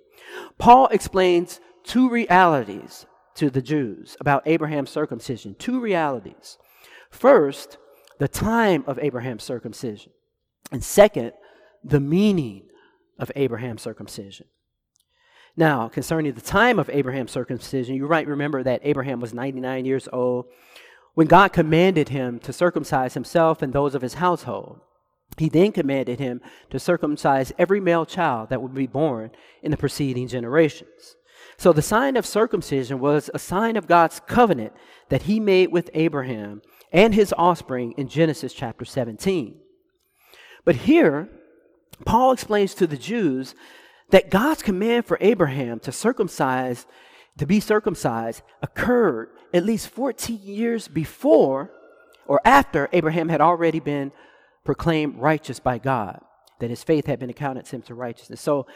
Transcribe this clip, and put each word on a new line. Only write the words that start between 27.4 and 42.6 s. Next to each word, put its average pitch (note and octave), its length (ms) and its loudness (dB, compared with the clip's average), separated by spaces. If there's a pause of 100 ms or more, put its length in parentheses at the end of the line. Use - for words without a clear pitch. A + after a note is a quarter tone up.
every F#3+ 240 2
male E3+ 240 0
child C3 440 -4
that B2+ 120 -6
would C3 120 -12
be C3+ 140 -4
born A#2 440 -4 (300)
in D#3 100 -4
the D3 40 -2
preceding B2+ 540 -4
generations. B2+ 880 -2 (400)
So F3 160 6
the D3+ 80 2
sign C4 340 2
of A3 100 -2
circumcision C#3+ 760 -2
was D3 320 0
a D3 60 -8
sign A3 360 -2
of G3+ 120 -6
God's E3+ 340 4
covenant F3 500 2 (380)
that C3+ 140 0
he G#3+ 180 0
made F#3 320 4
with F3 200 0
Abraham B2+ 680 -4 (320)
and G#3 200 6
his G3+ 240 2
offspring C3 600 -2
in C3+ 100 -6
Genesis D3 460 -2
chapter A#2+ 320 -10
seventeen. A#2 720 -6 (1040)
But E3+ 120 4
here, F#3 520 2 (800)
Paul B3+ 260 4
explains G#3 440 -2